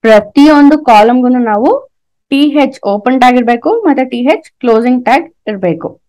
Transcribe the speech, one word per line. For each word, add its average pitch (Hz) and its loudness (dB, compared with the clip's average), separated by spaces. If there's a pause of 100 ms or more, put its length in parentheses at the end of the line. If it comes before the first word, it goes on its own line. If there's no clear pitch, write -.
ಪ್ರತಿಯೊಂದು 285 2
ಕಾಲಮ್‌ಗೂ 240 2
ನಾವು 247 -2 (400)
ಟಿ 277 -2
ಎಚ್ 269 -2
ಓಪನ್ 208 -2
ಟ್ಯಾಗ್ 247 2
ಇರ್ಬೇಕು, 240 -2
ಮತ್ತೆ 370 -2
ಟಿ 254 -10
ಎಚ್ 294 -4
ಕ್ಲೋಸಿಂಗ್ 247 0
ಟ್ಯಾಗ್ 285 -2 (140)
ಇರ್ಬೇಕು. 185 -8